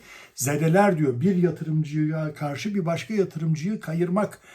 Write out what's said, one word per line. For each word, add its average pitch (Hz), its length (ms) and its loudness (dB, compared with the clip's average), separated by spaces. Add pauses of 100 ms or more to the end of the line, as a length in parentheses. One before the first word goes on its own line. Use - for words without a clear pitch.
(360)
zedeler." 160 640 4
diyor. 131 240 0
"Bir 185 140 4
yatırımcıya 156 1000 0
karşı 151 420 -6
bir 185 100 0
başka 170 280 -4
yatırımcıyı 170 680 -2
kayırmak 175 600 -2 (160)